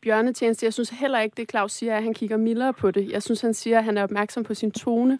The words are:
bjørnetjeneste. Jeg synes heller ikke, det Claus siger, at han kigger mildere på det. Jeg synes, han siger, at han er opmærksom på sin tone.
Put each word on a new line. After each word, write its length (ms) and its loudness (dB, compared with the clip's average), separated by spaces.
bjørnetjeneste. 640 2
Jeg 60 0
synes 180 -2
heller 300 0
ikke, 160 -2
det 140 -8
Claus 220 -2
siger, 240 -2
at 60 0
han 120 -2
kigger 220 -2
mildere 360 2
på 180 0
det. 220 0
Jeg 100 -2
synes, 180 -2
han 140 0
siger, 240 2
at 60 4
han 140 0
er 40 2
opmærksom 420 -2
på 100 -6
sin 160 -2
tone. 500 2